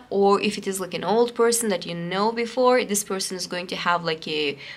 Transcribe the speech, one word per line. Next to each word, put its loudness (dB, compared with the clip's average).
or 4
if -2
it -8
is, -4
like, -6
an -6
old 2
person 2
that -2
you -6
know 0
before, 2
this -2
person -6
is -8
going -6
to -8
have, 0
like, -4
a -2